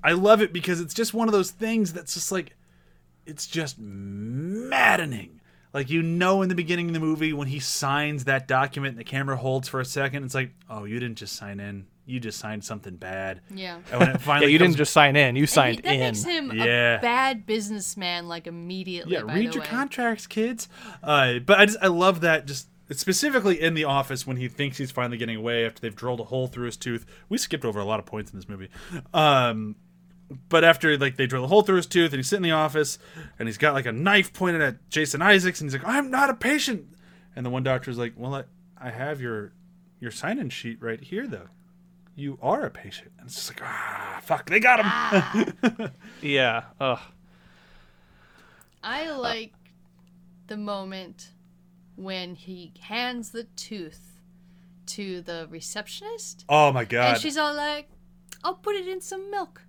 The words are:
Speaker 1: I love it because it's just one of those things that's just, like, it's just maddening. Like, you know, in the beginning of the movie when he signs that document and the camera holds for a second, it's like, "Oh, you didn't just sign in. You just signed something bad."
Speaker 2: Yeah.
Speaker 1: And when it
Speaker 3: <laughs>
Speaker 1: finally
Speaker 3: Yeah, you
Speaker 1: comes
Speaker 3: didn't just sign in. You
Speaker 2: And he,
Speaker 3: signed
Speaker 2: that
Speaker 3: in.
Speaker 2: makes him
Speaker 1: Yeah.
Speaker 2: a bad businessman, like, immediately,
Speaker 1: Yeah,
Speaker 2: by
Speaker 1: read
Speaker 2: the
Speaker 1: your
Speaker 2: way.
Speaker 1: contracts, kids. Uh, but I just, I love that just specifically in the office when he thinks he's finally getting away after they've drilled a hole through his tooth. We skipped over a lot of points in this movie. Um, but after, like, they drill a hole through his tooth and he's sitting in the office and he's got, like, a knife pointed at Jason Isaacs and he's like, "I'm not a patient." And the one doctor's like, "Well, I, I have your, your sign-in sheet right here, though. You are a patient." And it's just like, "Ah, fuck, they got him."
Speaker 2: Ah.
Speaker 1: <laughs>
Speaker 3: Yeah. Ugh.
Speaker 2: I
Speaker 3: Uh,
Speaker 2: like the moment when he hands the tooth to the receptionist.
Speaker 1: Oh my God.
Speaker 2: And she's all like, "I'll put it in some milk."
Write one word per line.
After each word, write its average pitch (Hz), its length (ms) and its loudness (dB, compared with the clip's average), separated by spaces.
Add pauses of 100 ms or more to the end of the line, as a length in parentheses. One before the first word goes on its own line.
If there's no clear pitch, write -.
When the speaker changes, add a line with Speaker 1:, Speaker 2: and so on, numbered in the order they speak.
Speaker 1:
I 156 100 4
love 208 300 8
it 180 100 0
because 175 280 -2
it's 170 140 -8
just 226 200 -2
one 226 140 2
of 214 40 4
those 190 180 4
things 220 420 0
that's 170 220 -8
just, 170 180 -6
like, 180 240 -6 (720)
it's 151 200 -12
just 151 320 -6
maddening. 127 1600 -2 (320)
Like, 139 180 -4
you 165 120 2
know, 180 400 2
in 185 60 2
the 185 60 0
beginning 175 340 -2
of 165 60 -2
the 160 60 0
movie 160 320 0
when 143 160 -4
he 139 120 -4
signs 143 640 -2
that 135 240 0
document 135 440 0
and 113 80 -14
the 110 80 -12
camera 135 280 -2
holds 131 320 -2
for 131 120 -4
a 127 40 -2
second, 139 400 -4
it's 131 100 -8
like, 131 180 -2 (160)
"Oh, 107 160 -12
you 107 140 -6
didn't 120 200 -6
just - 180 -12
sign 101 240 -10
in. 101 260 -10 (180)
You 127 160 -6
just 113 200 -8
signed 107 240 -8
something 98 320 -12
bad." 95 520 -8
Speaker 2:
Yeah. 185 300 -12 (120)
Speaker 1:
And 123 100 -2
when 131 100 6
it 131 100 -2
Speaker 3:
<laughs> - 0 -
Speaker 1:
finally 147 280 4
Speaker 3:
Yeah, 143 40 6
you 156 60 8
Speaker 1:
comes 175 140 8
Speaker 3:
didn't 135 60 0
just 147 140 0
sign 143 240 8
in. 131 200 4
You 143 80 4
Speaker 2:
And 147 40 0
he, - 60 -2
Speaker 3:
signed 123 300 6
Speaker 2:
that 381 100 2
Speaker 3:
in. 127 60 2
Speaker 2:
makes 120 240 0
him 311 280 -2
Speaker 1:
Yeah. 120 460 4
Speaker 2:
a - 20 -4
bad 247 460 0
businessman, 196 840 -6
like, 170 200 -10
immediately, 175 680 -6
Speaker 1:
Yeah, 135 80 -2
Speaker 2:
by 110 140 -6
Speaker 1:
read 233 140 2
Speaker 2:
the - 40 -8
Speaker 1:
your 233 80 -4
Speaker 2:
way. - 60 -8
Speaker 1:
contracts, 240 580 -2
kids. 233 420 -4 (340)
Uh, 135 360 4
but 190 220 6
I 208 60 12
just, 214 140 0
I 190 60 4
love 180 360 4
that 160 240 2
just 139 220 -10 (220)
specifically 190 720 2
in 165 120 4
the 156 100 0
office 139 420 0
when 131 100 -4
he 127 120 -4
thinks 139 280 -4
he's 131 140 -6
finally 120 260 -4
getting 113 200 -4
away 117 280 0
after 113 160 -6
they've 110 160 -6
drilled 120 240 -4
a 107 40 -6
hole 127 240 -2
through 123 180 -6
his 117 100 -8
tooth. 117 300 -6 (240)
We 208 80 -2
skipped 143 260 -4
over 107 160 -2
a 98 60 -4
lot 107 140 0
of - 40 -18
points 107 280 -10
in 98 60 -16
this 95 100 -16
movie. 95 200 -12 (460)
Um, 123 640 2 (720)
but 165 160 6
after, 165 320 6
like, 135 200 0
they 131 100 2
drill 127 180 -2
a - 20 -4
hole 196 140 8
through 196 160 2
his 175 100 2
tooth 165 260 4
and 135 60 -2
he's 131 80 -4
sitting 196 180 0
in 165 60 2
the 160 60 4
office 151 420 0 (400)
and 120 100 -4
he's - 100 -6
got, 147 160 4
like, 139 100 0
a 120 80 -2
knife 190 400 2
pointed 170 300 0
at 131 260 -2
Jason 147 320 -2
Isaacs 185 400 4
and 147 100 -4
he's 135 80 -4
like, - 80 -6
"I'm 262 240 0
not 262 200 4
a 247 40 -2
patient." 247 520 -2 (500)
And 127 80 -8
the 123 60 -4
one 131 120 -2
doctor's 127 360 -2
like, 117 180 -4
"Well, 127 180 -8
I, 135 100 -8 (340)
I 127 120 -12
have 135 300 -8
your, 110 320 -8 (480)
your 120 100 -8
sign-in 175 380 -6
sheet 120 320 -10
right 113 220 -8
here, 220 240 -8
though. 104 220 -12 (680)
You 139 240 -8
are 196 240 0
a 139 60 -6
patient." - 480 -18
And - 80 -20
it's - 80 -16
just - 160 -10
like, - 120 -16
"Ah, - 600 -8
fuck, - 260 -4
they 190 100 4
got 240 220 6
him." 208 80 2
Speaker 2:
Ah. 220 1040 0 (160)
Speaker 1:
<laughs> - 160 -18
Speaker 3:
Yeah. 131 400 2 (180)
Ugh. 131 200 0 (1800)
Speaker 2:
I 269 260 -6
Speaker 3:
Uh, 294 100 -6
Speaker 2:
like 226 340 -4 (960)
the 214 100 -10
moment 190 760 -10 (640)
when 185 400 -8
he 180 440 -16
hands 240 520 -8
the 226 120 -10 (100)
tooth - 640 -14 (680)
to 190 340 -8
the 170 300 -10
receptionist. - 960 -12
Speaker 1:
Oh 147 240 8
my 123 140 0
God. 120 280 4
Speaker 2:
And 113 60 0
she's 285 160 -4
all 302 180 0
like, 294 360 -6 (520)
"I'll 370 120 -4
put 415 220 -4
it 370 120 -6
in 370 140 -8
some 392 280 -10
milk." 392 380 -8